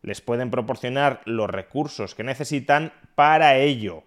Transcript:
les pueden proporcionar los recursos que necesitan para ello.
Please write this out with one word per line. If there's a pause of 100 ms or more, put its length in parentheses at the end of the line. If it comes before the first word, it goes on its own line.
les
pueden
proporcionar
los
recursos
que
necesitan (220)
para
ello.